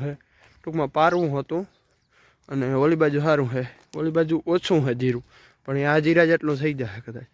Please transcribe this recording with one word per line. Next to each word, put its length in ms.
હે, 120
ટૂંકમાં 240
પારવું 520
હતું 280
અને 240
ઓલી 220
બાજુ 260
સારું 320
હે, 120
ઓલી 160
બાજુ 340
ઓછું 440
હે 60
જીરું, 280
પણ 120
એ 80
આ 140
જીરા 260
જેટલું 320
થઈ 160
જાય 280
કદાચ. 220